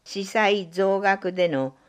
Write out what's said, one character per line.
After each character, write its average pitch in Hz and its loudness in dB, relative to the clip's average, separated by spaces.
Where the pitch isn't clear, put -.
市 196 -8
債 202 0
増 190 2
額 196 0
で 180 2
の 135 -2